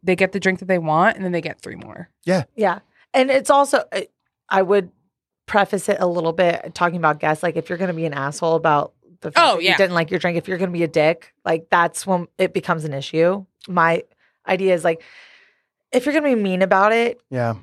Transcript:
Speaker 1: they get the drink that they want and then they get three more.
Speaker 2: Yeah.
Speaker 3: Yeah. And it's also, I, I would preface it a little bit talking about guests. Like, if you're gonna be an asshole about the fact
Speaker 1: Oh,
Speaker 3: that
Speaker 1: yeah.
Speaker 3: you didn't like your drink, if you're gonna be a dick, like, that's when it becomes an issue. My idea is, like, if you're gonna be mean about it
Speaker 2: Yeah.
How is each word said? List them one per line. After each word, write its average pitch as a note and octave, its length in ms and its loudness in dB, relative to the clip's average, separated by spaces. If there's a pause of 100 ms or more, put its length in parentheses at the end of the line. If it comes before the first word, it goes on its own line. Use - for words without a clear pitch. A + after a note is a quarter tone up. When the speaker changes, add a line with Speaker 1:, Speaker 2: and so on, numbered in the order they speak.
Speaker 1:
they F3+ 120 2
get F#3+ 160 0
the G3+ 80 -4
drink F#3 200 -2
that F#3 80 -14
they F#3 100 2
want E3 380 2
and F#3+ 100 -8
then F3+ 60 -2
they E3+ 100 -2
get E3 180 -12
three - 160 -14
more. - 340 -18 (140)
Speaker 2:
Yeah. F3 200 0 (120)
Speaker 3:
Yeah. G3+ 240 0 (360)
And C4 160 2
it's C4+ 180 0
also, C#4 420 4
I, - 180 -6 (380)
I F#3+ 140 2
would F#3+ 300 0 (560)
preface G3+ 420 0
it G3 100 0
a F#3 80 0
little E3 260 -2
bit F3 420 -2
talking F3 220 0
about D3+ 220 0
guests. D#3 220 -2
Like, E3+ 140 -2
if D#3 120 -4
you're F3 120 -6
gonna F3+ 140 -2
be E3 120 -4
an D3 80 -4
asshole D3 420 -2
about D#3 380 0 (280)
the D#3 100 -8
fact E4 200 4
Speaker 1:
Oh, - 40 2
Speaker 3:
that - 80 -4
Speaker 1:
yeah. F#3 80 4
Speaker 3:
you E3 60 2
didn't F#3 180 4
like E3 160 0
your F3+ 80 -2
drink, F3 180 -2
if D#3+ 100 -4
you're F#3 100 -4
gonna F3+ 140 -2
be E3+ 120 0
a D#3+ 40 0
dick, E3 460 0 (120)
like, E3 240 -2
that's E3+ 380 0
when F3 200 -2 (100)
it F#3 160 0
becomes E3 320 -4
an D3+ 80 -8
issue. E3+ 520 -2 (220)
My E3+ 360 2 (440)
idea F#3+ 260 2
is, E3 100 -2
like, E3 180 0 (880)
if B3 140 0
you're C#4+ 80 0
gonna D4 220 2
be G#3+ 60 0
mean F#3 220 0
about G3 280 4
it A#3 380 0
Speaker 2:
Yeah. A#2+ 340 -2